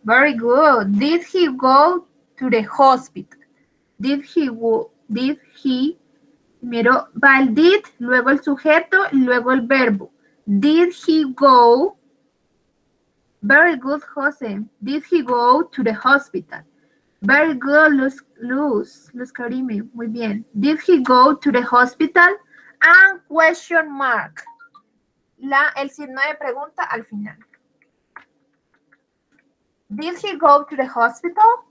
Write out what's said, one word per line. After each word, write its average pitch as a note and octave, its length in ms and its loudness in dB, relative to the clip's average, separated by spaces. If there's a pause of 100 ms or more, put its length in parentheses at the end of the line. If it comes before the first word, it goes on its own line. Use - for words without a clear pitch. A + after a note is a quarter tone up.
Very B3 320 2
good. A#3 600 2
Did D#4+ 240 -2 (100)
he F4 160 0
go C4+ 580 2 (300)
to C4 140 -6
the A3 120 0
hospital? - 760 -2 (600)
Did C#4 260 -4
he D4 240 -4
go, A3+ 420 -4 (180)
did C4 300 -4 (240)
he, C4 360 -2 (640)
primero A#3+ 480 -2 (140)
va C4+ 180 4
el A#3+ 140 0
did, F4+ 300 2 (140)
luego B3 320 -2
el C#4 120 0
sujeto, D#4 540 0 (160)
luego B3 400 0
el A#3+ 140 -2
verbo. A#3+ 440 -2 (360)
Did D4+ 460 2 (140)
he D#4 180 0 (100)
go? C4 640 4 (1500)
Very D4 340 2
good, C#4 260 -8
José. B3+ 600 -8 (180)
Did C#4 280 -6
he E4 120 0
go B3 400 0
to - 200 -8
the A3 120 -2
hospital? - 680 -4 (600)
Very D4 320 0
good, D4 380 2
Luz, C4+ 300 -2 (160)
Luz, B3+ 760 -6
Luz B3 180 -14
Karime. A#3+ 600 -8
Muy A#3 140 -12
bien. A3 360 -8 (140)
Did D4+ 220 0
he E4 220 2
go B3+ 320 4
to C#4+ 160 -2
the B3 120 0
hospital? B3+ 680 2 (540)
And F#4+ 460 4
question D#4+ 640 0
mark. B3 500 -6 (960)
La, C#4 380 -2
el C#4 140 -8
signo C4+ 380 -14
de D4+ 80 -8
pregunta C#4+ 540 -10
al A3+ 140 -10
final. G#3 320 -14 (2500)
Did D#4+ 340 -10
he G4 140 -8
go C#4+ 280 2
to D4 120 -14
the C4 100 -4
hospital? F4 840 0